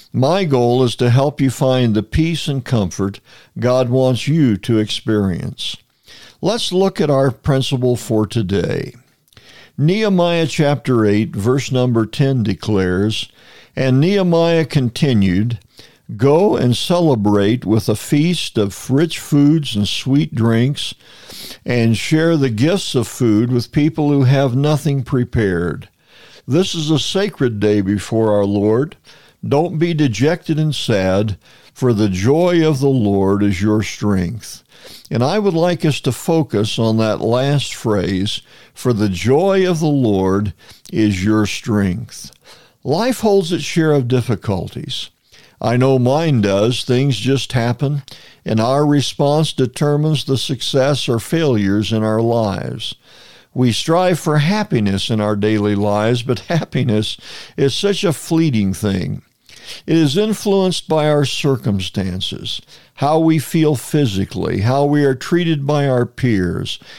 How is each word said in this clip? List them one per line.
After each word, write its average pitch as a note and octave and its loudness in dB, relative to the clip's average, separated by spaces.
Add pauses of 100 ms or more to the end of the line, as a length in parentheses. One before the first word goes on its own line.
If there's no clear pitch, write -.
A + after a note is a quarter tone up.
(120)
my D3 2
goal B2+ 2
is B2 0
to B2 2
help C#3 2
you C3+ 2
find B2+ 0
the G#2 2
peace D#3 -2
and C3+ -4
comfort G2+ -2 (400)
God B2 2
wants B2+ 0
you C#3 2
to A2+ 0
experience. G#2 -2 (640)
Let's G#3+ -4
look F#3+ 0
at D3+ 0
our C3+ 2
principle B2+ -2
for A2 -2
today. G2 -4 (840)
Nehemiah F3 2
chapter C3 2
eight, G#2 0
verse B2 -2
number B2+ 2
ten C3+ 0
declares, G2+ 0 (480)
"And C3 2
Nehemiah E3+ 2
continued, A#2 0 (580)
'Go D3+ 4
and B2 2
celebrate A2+ 2
with G#2+ 0
a G#2+ 0
feast D#3 0
of G2 -4
rich D#3 0
foods C#3+ 2
and G#2 0
sweet C#3+ -2
drinks, A#2 0 (720)
and A#2 2
share D#3+ 2
the C3+ 0
gifts D3+ 0
of A#2+ 0
food A#2 2
with B2 -2
people D3+ 0
who C#3 2
have C3+ 2
nothing C#3+ 0
prepared. G2+ -2 (580)
This F3 0
is D#3 -4
a D#3 2
sacred C#3+ -2
day G#2 2
before G#2 0
our G#2 2
Lord. G#2+ 0 (520)
Don't D3+ 0
be E3+ 0
dejected D3 0
and D#3 -2
sad, G2 0 (340)
for B2 0
the G#2+ 2
joy D#3 2
of D#3 2
the C#3 2
Lord G2+ 2
is G2 0
your G#2+ 2
strength.'" G2 -4 (480)
And A2+ -2
I D#3+ 0
would G3+ 0
like E3+ 0
us D3 0
to B2+ -2
focus B2 -2
on A2 2
that A2 0
last C3 0
phrase, G2 -2 (320)
"For - -2
the G#2 0
joy D3 2
of F3 -2
the E3 0
Lord G#2 0 (400)
is G2 0
your G#2+ 2
strength." G2+ -4 (540)
Life G#3+ -2
holds G3 2
its D3+ -2
share D#3 2
of C#3 2
difficulties. A#2 -4 (520)
I A#2 0
know C3 4
mine C3+ 2
does. G2+ 0
Things C3 0
just B2+ -2
happen, C3 -2 (420)
and A2 0
our C3 2
response D3 0
determines D3 -2
the C3+ 0
success C3+ -2
or A#2+ 0
failures G#2+ 0
in A2 0
our A2 0
lives. A2+ -2 (580)
We B2+ 2
strive F3 0
for D3+ 0
happiness C#3+ 0
in G#2+ 0
our G#2 0
daily G#2 0
lives, G#2 0
but B2 -4
<laughs> - -12
happiness B2 -2 (400)
is C#3 0
such G3+ -2
a F3+ 0
fleeting C3+ 0
thing. F#2+ -4 (640)
It D#3+ 2
is D#3 2
influenced G3 0
by D#3 0
our D3 2
circumstances, G2 -4 (340)
how D#3 0
we D#3+ 4
feel D#3 0
physically, G2 -2
how C3 2
we D3 2
are C3+ 2
treated E3 -2
by C#3+ 0
our B2 2
peers, F#2 -2 (200)